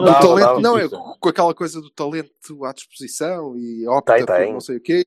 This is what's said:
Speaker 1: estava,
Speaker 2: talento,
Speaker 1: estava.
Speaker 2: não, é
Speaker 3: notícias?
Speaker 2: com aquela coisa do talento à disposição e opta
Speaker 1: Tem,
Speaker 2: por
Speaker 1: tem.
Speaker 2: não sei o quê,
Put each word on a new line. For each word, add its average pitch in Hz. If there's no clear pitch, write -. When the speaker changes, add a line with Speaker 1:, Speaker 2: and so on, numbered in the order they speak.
Speaker 1:
estava, 139
Speaker 2:
talento, 131
Speaker 1:
estava. 127
Speaker 2:
não, 233
é 202
Speaker 3:
notícias? -
Speaker 2:
com 175
aquela 170
coisa 160
do 147
talento 147
à 131
disposição 147
e 117
opta 131
Speaker 1:
Tem, 117
Speaker 2:
por 95
Speaker 1:
tem. 95
Speaker 2:
não -
sei 123
o 113
quê, 175